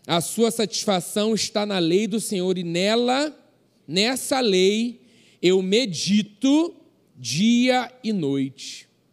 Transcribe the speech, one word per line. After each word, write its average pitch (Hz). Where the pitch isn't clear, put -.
A 165
sua 226
satisfação 214
está 208
na 202
lei 180
do 208
Senhor, 185
e 180
nela, 240
nessa 240
lei, 214
eu 190
medito 214
dia 233
e 220
noite. 139